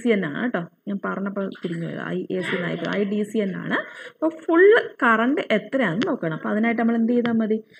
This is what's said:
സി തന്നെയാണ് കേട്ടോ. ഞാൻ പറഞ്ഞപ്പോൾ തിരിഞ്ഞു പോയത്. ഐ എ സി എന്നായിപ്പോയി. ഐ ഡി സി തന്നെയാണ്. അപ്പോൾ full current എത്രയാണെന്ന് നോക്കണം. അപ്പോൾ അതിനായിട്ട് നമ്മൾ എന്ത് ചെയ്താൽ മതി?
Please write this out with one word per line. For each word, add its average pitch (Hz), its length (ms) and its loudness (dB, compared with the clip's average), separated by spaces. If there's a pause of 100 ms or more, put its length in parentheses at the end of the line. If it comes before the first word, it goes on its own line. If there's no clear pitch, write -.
സി 247 140 -2
തന്നെയാണ് 165 320 -4
കേട്ടോ. 214 160 -4 (260)
ഞാൻ 202 180 -4
പറഞ്ഞപ്പോൾ 196 400 -4 (160)
തിരിഞ്ഞു 170 260 -6
പോയത്. - 140 -8 (120)
ഐ 180 40 -2 (200)
എ - 100 -2
സി - 100 -4
എന്നായിപ്പോയി. 170 400 -4
ഐ 208 140 2
ഡി 214 80 -2 (100)
സി - 140 -4
തന്നെയാണ്. 180 340 -4 (380)
അപ്പോൾ 320 160 0 (140)
full 349 200 8 (380)
current 233 400 4 (140)
എത്രയാണെന്ന് 220 540 0
നോക്കണം. 165 280 -2
അപ്പോൾ 220 140 -4
അതിനായിട്ട് 226 280 0
നമ്മൾ 233 200 2
എന്ത് 226 140 2
ചെയ്താൽ 233 280 2
മതി? 220 160 0 (200)